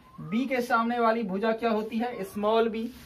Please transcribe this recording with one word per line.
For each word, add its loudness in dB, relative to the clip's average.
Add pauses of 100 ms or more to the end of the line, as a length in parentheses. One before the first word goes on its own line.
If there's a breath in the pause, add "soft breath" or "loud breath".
(200 loud breath)
बी -2
के 0
सामने 2
वाली 4
भुजा 0
क्या 0
होती -2
है, -2
Small 2
b, -4 (160 loud breath)